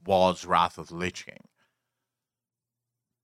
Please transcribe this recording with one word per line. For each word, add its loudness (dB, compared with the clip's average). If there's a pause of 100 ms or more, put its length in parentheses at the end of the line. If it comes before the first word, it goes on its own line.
was 2
Wrath 0
of -14
the -16
Lich -8
King -20 (1800)